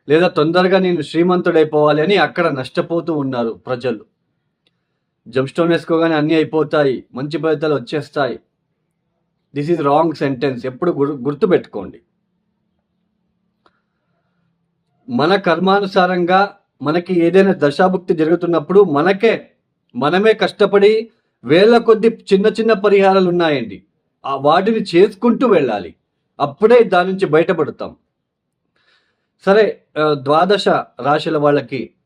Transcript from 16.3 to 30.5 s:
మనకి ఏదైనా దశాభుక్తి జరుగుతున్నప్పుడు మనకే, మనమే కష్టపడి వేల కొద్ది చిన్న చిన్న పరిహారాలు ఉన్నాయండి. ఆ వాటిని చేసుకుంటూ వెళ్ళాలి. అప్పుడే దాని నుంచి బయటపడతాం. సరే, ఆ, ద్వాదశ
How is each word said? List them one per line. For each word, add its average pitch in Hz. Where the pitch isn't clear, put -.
మనకి 170
ఏదైనా 185
దశాభుక్తి 185
జరుగుతున్నప్పుడు 170
మనకే, 190
మనమే 180
కష్టపడి 202
వేల 190
కొద్ది 226
చిన్న 190
చిన్న 220
పరిహారాలు 196
ఉన్నాయండి. 143
ఆ 135
వాటిని 180
చేసుకుంటూ 226
వెళ్ళాలి. 120
అప్పుడే 226
దాని 180
నుంచి 190
బయటపడతాం. 151
సరే, 202
ఆ, 151
ద్వాదశ 160